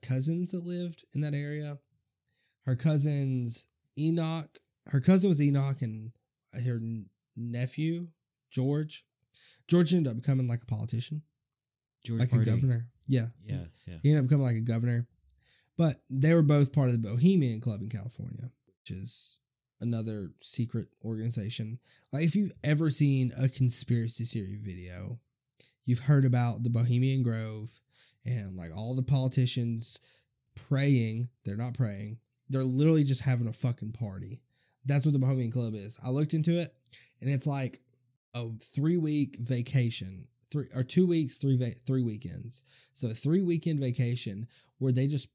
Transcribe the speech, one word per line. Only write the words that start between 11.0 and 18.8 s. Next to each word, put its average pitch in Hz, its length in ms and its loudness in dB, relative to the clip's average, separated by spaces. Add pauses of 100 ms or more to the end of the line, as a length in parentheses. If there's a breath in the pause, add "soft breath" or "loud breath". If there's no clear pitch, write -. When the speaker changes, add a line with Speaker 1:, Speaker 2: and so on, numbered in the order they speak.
Speaker 2:
George 113 160 -2
Speaker 1:
Like 123 100 2
Speaker 2:
Pardee. 117 200 4
Speaker 1:
a 113 40 4
governor. 120 320 0 (220)
Yeah. 123 180 2 (180)
Speaker 2:
Yeah, 101 200 -6 (220)
yeah. 87 160 -14
Speaker 1:
He 143 80 6
ended 151 140 4
up 127 40 0
becoming, 139 180 4
like, 120 100 2
a 110 40 0
governor. 117 460 0 (720 soft breath)
But 160 160 2 (160)
they 147 240 4
were 170 80 8
both 143 300 6
part 135 180 4
of 120 100 2
the 110 80 -4
Bohemian 123 520 4
Club 113 200 -6
in 110 80 -8
California, 117 600 -10 (160)
which - 300 -14